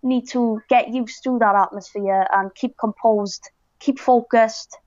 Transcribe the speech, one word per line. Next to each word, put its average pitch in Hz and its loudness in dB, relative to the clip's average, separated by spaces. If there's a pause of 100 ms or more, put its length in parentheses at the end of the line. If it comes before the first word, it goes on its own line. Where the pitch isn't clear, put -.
need 254 -2
to 226 -2
get 247 2
used 240 -8
to 254 -2
that 214 4
atmosphere 196 0
and 196 -2
keep 254 -6
composed, 208 -2 (280)
keep 269 -2
focused 233 0 (100)